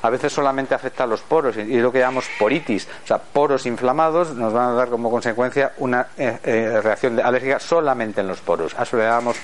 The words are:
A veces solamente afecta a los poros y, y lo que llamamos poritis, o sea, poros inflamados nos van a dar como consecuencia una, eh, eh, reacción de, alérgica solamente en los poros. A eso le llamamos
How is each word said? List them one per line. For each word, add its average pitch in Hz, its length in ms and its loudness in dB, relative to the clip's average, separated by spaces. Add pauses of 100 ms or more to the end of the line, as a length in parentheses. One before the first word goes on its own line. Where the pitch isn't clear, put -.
A 113 80 4
veces 131 220 -2
solamente 135 420 0
afecta 131 300 -4
a - 20 -2
los 110 140 -2
poros 139 360 0
y, 110 40 -6
y 117 200 0
lo 123 120 2
que 131 80 2
llamamos 127 280 0 (120)
poritis, 113 480 0 (160)
o - 20 -16
sea, 110 120 2
poros 143 480 0
inflamados 156 680 0
nos 113 180 -2
van 123 180 2
a - 20 0
dar 120 160 2
como 117 240 -2
consecuencia 120 680 0
una, 123 300 0 (100)
eh, 120 240 -2
eh, 113 400 2
reacción 110 320 0
de, 113 80 2
alérgica 127 380 2
solamente 123 600 0
en 95 60 0
los 92 140 -6
poros. 82 360 -2
A 123 60 -2
eso 123 140 -2
le 110 80 4
llamamos 117 400 0